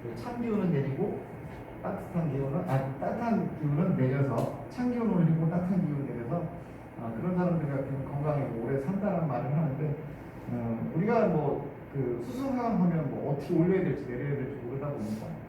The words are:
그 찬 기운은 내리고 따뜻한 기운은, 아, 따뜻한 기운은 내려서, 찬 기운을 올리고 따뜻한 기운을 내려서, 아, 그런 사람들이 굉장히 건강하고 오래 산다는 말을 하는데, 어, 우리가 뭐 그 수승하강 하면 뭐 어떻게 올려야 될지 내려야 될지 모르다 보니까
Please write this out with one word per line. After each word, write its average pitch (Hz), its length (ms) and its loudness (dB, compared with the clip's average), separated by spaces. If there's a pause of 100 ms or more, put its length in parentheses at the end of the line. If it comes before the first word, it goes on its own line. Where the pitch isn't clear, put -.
그 - 180 -6
찬 240 200 -6
기운은 196 300 2
내리고 143 480 0 (640)
따뜻한 170 500 -2
기운은, 135 280 0 (100)
아, 135 80 2 (220)
따뜻한 220 500 0 (100)
기운은 151 380 2
내려서, 127 720 2
찬 247 200 0
기운을 220 260 2
올리고 160 320 4
따뜻한 180 360 2
기운을 143 220 -2
내려서, 120 360 -2 (580)
아, 113 180 -4
그런 175 160 0
사람들이 165 340 2
굉장히 135 360 -2
건강하고 139 580 0
오래 139 180 2
산다는 190 460 0
말을 135 260 0
하는데, 151 420 0 (560)
어, - 440 -2
우리가 214 320 4
뭐 151 480 0 (200)
그 120 320 0
수승하강 247 540 0
하면 165 280 4
뭐 - 220 -2
어떻게 - 220 0
올려야 180 320 6
될지 135 200 0
내려야 139 300 -2
될지 123 300 -4
모르다 139 240 -4
보니까 107 380 -4 (220)